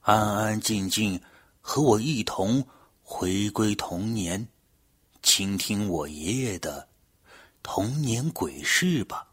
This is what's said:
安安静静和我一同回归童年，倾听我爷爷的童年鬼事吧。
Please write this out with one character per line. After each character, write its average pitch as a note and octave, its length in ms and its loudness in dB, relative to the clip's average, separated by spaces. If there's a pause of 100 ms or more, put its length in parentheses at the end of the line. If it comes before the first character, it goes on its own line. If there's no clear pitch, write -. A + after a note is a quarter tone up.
安 G#2+ 360 4
安 G#2+ 220 0
静 G2+ 300 -2
静 G2 320 0 (400)
和 - 220 0
我 A2 180 6
一 B2+ 220 -2
同 A#2 420 0 (380)
回 F#2+ 480 -2
归 G#2+ 240 2
童 G2+ 360 -4
年， G2+ 360 -4 (760)
倾 G2 340 2
听 G#2 320 -2
我 D#2+ 200 -2
爷 D2+ 260 -4
爷 A#2+ 240 -2
的 - 300 -8 (760)
童 B2 400 -2
年 B2 300 0
鬼 - 320 -6
事 E3+ 400 2
吧。 - 300 -8